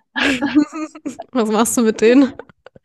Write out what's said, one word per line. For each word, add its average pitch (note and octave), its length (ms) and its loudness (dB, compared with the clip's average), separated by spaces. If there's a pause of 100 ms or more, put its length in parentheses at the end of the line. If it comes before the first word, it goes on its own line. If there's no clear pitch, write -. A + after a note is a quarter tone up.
(140)
<laughs> C#4+ 1160 -6
Was A3 180 -2
machst A3 260 0
du B3 60 2
mit A3 180 0
denen? B3 320 4 (520)